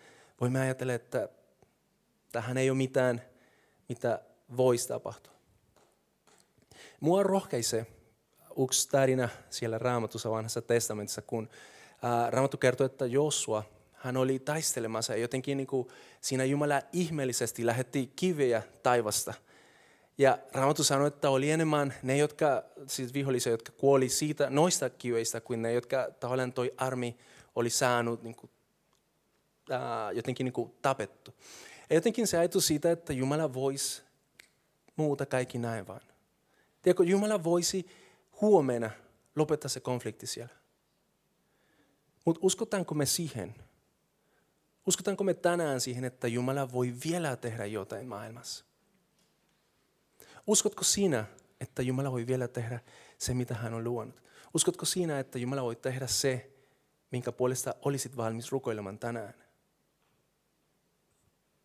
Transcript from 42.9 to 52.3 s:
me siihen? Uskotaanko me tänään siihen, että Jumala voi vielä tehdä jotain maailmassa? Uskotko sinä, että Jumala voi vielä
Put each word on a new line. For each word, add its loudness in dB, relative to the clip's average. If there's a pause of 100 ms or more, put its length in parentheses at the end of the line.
me 2
siihen? -4 (1300)
Uskotaanko 0
me 2
tänään 0
siihen, -4
että -4
Jumala -2
voi 0 (100)
vielä -2
tehdä -6
jotain -8
maailmassa? -12 (1800)
Uskotko 2
sinä, 2 (360)
että -6
Jumala -2
voi -4
vielä -2